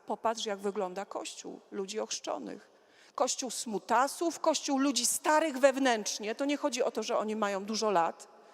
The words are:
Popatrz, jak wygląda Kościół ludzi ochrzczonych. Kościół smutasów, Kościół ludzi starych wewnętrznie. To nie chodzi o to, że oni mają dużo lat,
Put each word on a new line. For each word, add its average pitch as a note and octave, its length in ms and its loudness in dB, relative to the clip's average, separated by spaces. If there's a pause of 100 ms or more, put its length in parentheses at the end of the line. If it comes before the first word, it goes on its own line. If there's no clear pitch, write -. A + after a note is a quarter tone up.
(120)
Popatrz, A3 340 -2
jak G3 140 -4
wygląda G3 460 -4
Kościół - 540 -10 (120)
ludzi G#3 280 -6
ochrzczonych. - 720 -8 (460)
Kościół C4 360 -2
smutasów, B3 880 0
Kościół D4 380 2
ludzi B3+ 280 2
starych D#4 520 2
wewnętrznie. A#3+ 800 2
To C#4 100 -2
nie C#4+ 120 2
chodzi B3 260 0
o A#3 80 0
to, A3 120 -2
że A3+ 140 -2
oni G#3+ 180 0
mają G3+ 300 -2
dużo G#3+ 260 0
lat, E3+ 360 2 (260)